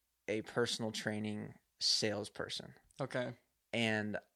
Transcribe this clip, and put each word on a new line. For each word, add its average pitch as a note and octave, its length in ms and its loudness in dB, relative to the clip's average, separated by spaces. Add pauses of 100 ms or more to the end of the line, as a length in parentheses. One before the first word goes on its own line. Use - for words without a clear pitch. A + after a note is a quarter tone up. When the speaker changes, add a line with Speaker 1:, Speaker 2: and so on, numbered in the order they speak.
(280)
Speaker 1:
a G#2+ 140 0
personal A#2 480 0
training G#2+ 640 -2 (260)
salesperson. - 960 0 (260)
Speaker 2:
Okay. B2+ 320 -2 (400)
Speaker 1:
And A2 460 2 (160)